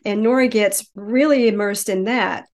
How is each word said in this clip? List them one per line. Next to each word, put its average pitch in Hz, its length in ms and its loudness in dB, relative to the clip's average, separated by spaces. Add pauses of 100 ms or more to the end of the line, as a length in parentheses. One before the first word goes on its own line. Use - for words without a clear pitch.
and 208 180 -2
Nora 254 260 2
gets 208 460 -2
really 247 540 2
immersed 202 400 -2
in 190 160 -2
that. 214 400 -4 (120)